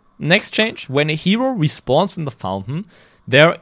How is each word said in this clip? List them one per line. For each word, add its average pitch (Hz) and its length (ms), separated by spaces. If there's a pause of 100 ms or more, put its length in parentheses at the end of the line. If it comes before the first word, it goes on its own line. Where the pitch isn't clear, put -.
(200)
Next 175 320
change, - 380
when 147 200
a 151 60
hero 233 400
respawns 156 640
in 131 80
the 139 60
fountain, 98 540 (400)
they're 143 360